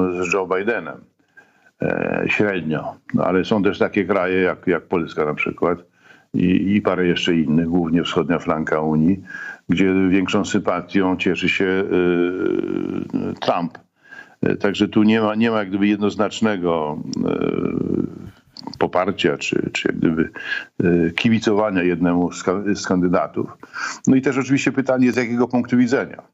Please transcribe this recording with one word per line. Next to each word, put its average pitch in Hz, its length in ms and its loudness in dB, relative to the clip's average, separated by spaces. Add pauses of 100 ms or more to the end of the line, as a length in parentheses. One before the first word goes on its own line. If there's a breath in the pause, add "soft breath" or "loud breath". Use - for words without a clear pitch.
(240)
z 87 100 -2
Joe 95 140 0
Bidenem. 92 500 -2 (840 soft breath)
E, 50 460 -2
średnio. 82 680 -2 (180)
No, - 100 0
ale 90 220 2
są 104 180 0
też 95 160 0
takie 101 260 0
kraje 92 360 0
jak, 87 260 -2
jak 85 160 0
Polska 80 420 -2
na 73 80 -2
przykład - 460 -2 (540 soft breath)
i, 92 420 2
i 104 60 2
parę 92 260 0
jeszcze 87 280 0
innych, 80 320 2
głównie 82 360 0
wschodnia 80 360 -2
flanka 78 420 -2
Unii, 78 420 2 (460 loud breath)
gdzie 95 240 2 (160)
większą 95 360 2
sympatią 92 720 0
cieszy 90 320 0
się, - 160 0
e, 90 1700 0
Trump. 90 440 -2 (640 loud breath)
E, - 140 2
także 101 320 2
tu 107 160 4
nie 110 180 6
ma, 107 140 2
nie 113 160 2
ma 110 80 0
jak 98 100 -4
gdyby 98 180 2
jednoznacznego, 95 1080 0 (280)
e, 50 1500 -4
poparcia 90 580 0
czy, - 360 -2
czy - 140 -2
jak - 100 -2
gdyby, 80 320 0 (540 loud breath)
e, 87 280 4
kibicowania 107 720 2
jednemu 87 480 2
z - 120 -12
ka-, 98 200 -2 (120)
z - 120 -6
kandydatów. 90 720 0 (500 loud breath)
No 131 80 6
i 131 60 4
też 131 160 0
oczywiście 131 340 0
pytanie, 127 400 2
z 104 40 -8
jakiego 120 320 0
punktu 120 300 0
widzenia. 117 440 0 (120)